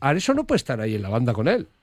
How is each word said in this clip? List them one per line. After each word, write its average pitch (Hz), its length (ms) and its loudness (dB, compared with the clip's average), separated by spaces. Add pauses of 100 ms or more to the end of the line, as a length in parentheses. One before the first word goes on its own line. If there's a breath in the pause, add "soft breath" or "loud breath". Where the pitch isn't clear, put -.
Areso 160 320 2
no 285 140 0
puede 277 100 2
estar 123 240 -2
ahí 110 140 -2
en 104 80 -2
la 95 80 -4
banda 120 240 2
con 107 120 0
él. 123 220 0 (140)